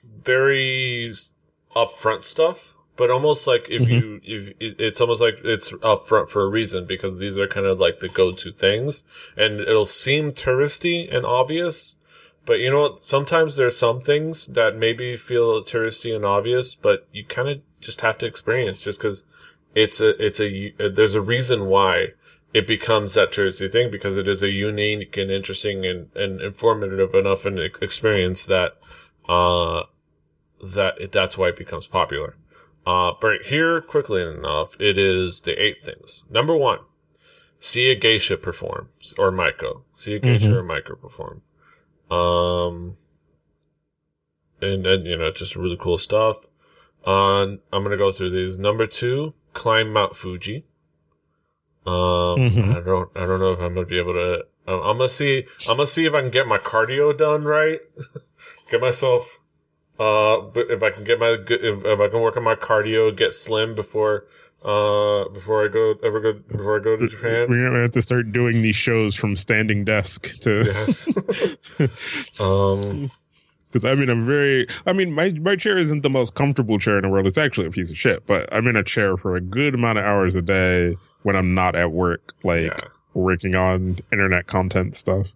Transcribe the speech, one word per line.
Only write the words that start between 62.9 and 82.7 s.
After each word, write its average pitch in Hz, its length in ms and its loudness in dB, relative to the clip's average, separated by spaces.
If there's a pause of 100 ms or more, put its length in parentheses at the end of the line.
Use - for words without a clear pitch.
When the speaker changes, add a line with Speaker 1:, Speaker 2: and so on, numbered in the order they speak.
Speaker 1:
get 110 180 0
slim 110 400 -2
before, 107 520 -2 (360)
uh, 104 680 2
before 104 340 0
I 104 40 0
go, 110 260 2 (100)
ever 110 160 0
go, 110 140 2
before 104 440 -4
I 101 40 -2
go 110 140 2
to 113 120 0
Japan. 117 400 -2
Speaker 2:
We're 123 200 2
gonna 123 140 0
have 117 100 2
to 120 100 0
start 123 300 -2
doing 117 300 2
these 107 140 2
shows 110 400 0
from 104 200 -2
standing 107 480 0
desk - 580 -4
to 110 240 2
Speaker 1:
Yes. 104 420 -2 (720)
Speaker 2:
<laughs> - 600 -4
Speaker 1:
Um, 98 720 0 (640)
Speaker 2:
'Cause, 120 120 0
I 135 100 4
mean, 139 160 2
I'm 117 160 2
very, 139 400 2 (180)
I 185 80 0
mean, 185 200 0
my, 165 180 0
my 170 240 0
chair 190 240 0
isn't 151 240 0
the 139 80 2
most 127 240 0
comfortable 127 460 2
chair 107 180 2
in 95 40 0
the 98 60 0
world. 95 200 2
It's 92 100 2
actually 113 300 0
a - 20 -4
piece 87 220 -4
of 80 40 -12
shit, - 300 0
but 95 260 0
I'm 113 140 0
in 120 80 2
a 104 80 2
chair 98 340 0
for 92 200 -2
a 90 40 0
good 127 340 -2
amount 117 240 2
of 95 60 -2
hours 98 300 2
a 92 80 0
day 90 540 2 (260)
when 98 140 2
I'm 92 180 2
not 92 220 2
at 85 160 0
work, 87 400 -2 (100)
like, 85 220 2
Speaker 1:
Yeah. - 240 -6 (260)